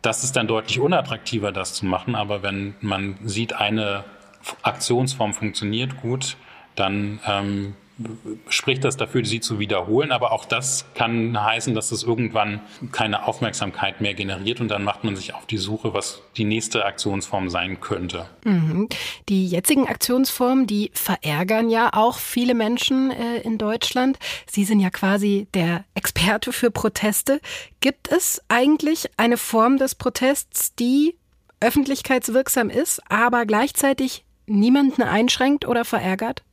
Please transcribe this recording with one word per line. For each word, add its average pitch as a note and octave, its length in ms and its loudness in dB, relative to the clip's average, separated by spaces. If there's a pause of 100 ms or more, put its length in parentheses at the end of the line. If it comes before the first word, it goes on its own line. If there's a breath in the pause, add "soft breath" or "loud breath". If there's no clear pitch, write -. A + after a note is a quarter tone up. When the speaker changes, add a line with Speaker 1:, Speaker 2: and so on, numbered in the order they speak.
Speaker 1:
Das A2+ 200 0
ist A#2+ 140 -2
dann A#2 100 2
deutlich A2 320 -2
unattraktiver, B2+ 720 0
das F#2+ 240 -6
zu G2+ 120 -4
machen. F#2 280 -2
Aber G#2 300 -4
wenn G2 360 -4
man G2 440 -4
sieht, A2 300 -4
eine G#2 500 0 (580)
Aktionsform A#2+ 720 0
funktioniert A2 680 -4
gut, B2+ 360 -4 (400 loud breath)
dann, G2+ 500 -2
ähm, G2+ 480 -2 (760)
spricht C3+ 360 0
das C3 120 0
dafür, A2+ 280 0
sie A2 160 -2
zu A2 180 -4
wiederholen. G#2+ 540 0
Aber A#2 180 0
auch A2 140 -2
das - 500 -4
kann A#2 420 0
heißen, A2 380 0
dass A2 160 -2
es G#2+ 140 -4
irgendwann G#2+ 560 0 (320 loud breath)
keine G#2+ 340 0
Aufmerksamkeit G2+ 760 -4
mehr G2+ 140 -2
generiert G2 460 -4
und A2+ 80 -2
dann G2+ 160 -2
macht G2+ 180 -2
man G2 140 -2
sich - 180 -10
auf - 120 -14
die A2 120 -4
Suche, G2+ 360 -4
was - 280 -6 (140)
die A2 80 0
nächste A2 400 0
Aktionsform G2 680 -2
sein F2 300 -4
könnte. F2+ 460 -6 (180)
Speaker 2:
Mhm. F3+ 440 2 (400 loud breath)
Die F#3+ 200 2
jetzigen A3 400 2
Aktionsformen, B3+ 800 2
die G#3 260 -2
verärgern F#3+ 760 0
ja A3+ 220 4
auch A#3 260 4
viele B3 360 0
Menschen, B3 560 2
äh, A#3 300 -4
in A3 180 -4
Deutschland. A#3+ 580 0 (320 loud breath)
Sie G3+ 140 0
sind G#3 160 4
ja F#3 120 4
quasi G3+ 640 2
der E3+ 300 0 (100)
Experte A3+ 580 0
für A#3+ 180 2
Proteste. G#3+ 680 0 (400 loud breath)
Gibt - 320 0
es - 340 0
eigentlich D4 720 4
eine A#3 200 4
Form A#3 400 4
des C4+ 200 0
Protests, - 800 0
die C#4 400 4 (420)
öffentlichkeitswirksam B3+ 1120 2
ist, - 400 0
aber A#3+ 340 4
gleichzeitig C4 800 0 (220)
niemanden B3+ 560 4
einschränkt B3 640 2
oder A#3+ 180 0
verärgert? A3 680 -2